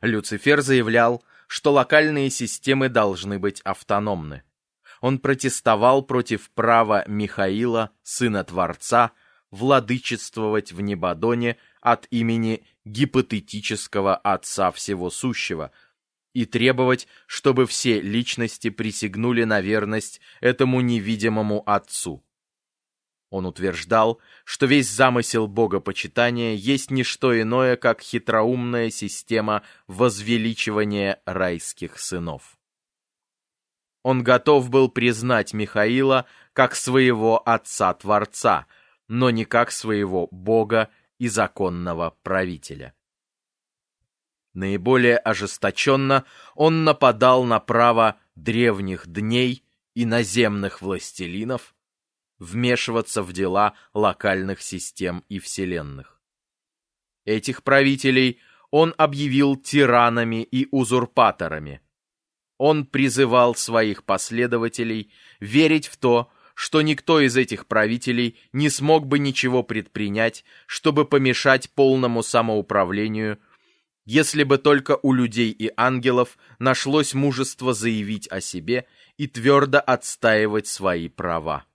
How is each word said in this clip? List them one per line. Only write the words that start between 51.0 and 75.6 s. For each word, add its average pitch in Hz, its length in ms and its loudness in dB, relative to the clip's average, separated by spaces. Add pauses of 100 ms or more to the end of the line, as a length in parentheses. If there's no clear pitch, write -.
вмешиваться 113 840 -2
в 90 100 -8
дела 95 420 0 (200)
локальных 95 680 -2
систем 90 640 -8
и 101 100 -8
вселенных. 80 840 -8 (1040)
Этих 110 380 -4
правителей 135 760 2 (300)
он 160 260 4
объявил 139 600 2
тиранами 120 840 2
и 127 280 -2
узурпаторами. 104 1120 0 (760)
Он 147 300 2
призывал 123 680 4
своих 113 500 -2
последователей 113 1080 -4 (260)
верить 151 480 2
в - 100 -16
то, 120 340 2 (240)
что - 280 0
никто 151 380 2
из 127 160 4
этих 117 300 -2
правителей 117 720 0 (140)
не 147 160 0
смог 151 380 2
бы 143 120 2
ничего 131 440 0
предпринять, 107 840 -4 (220)
чтобы 151 400 0
помешать 135 640 2
полному 127 520 2
самоуправлению, 107 1160 0 (640)
если 147 400 2
бы 135 140 4
только 139 440 2
у 135 100 2
людей 117 380 0
и 110 260 -4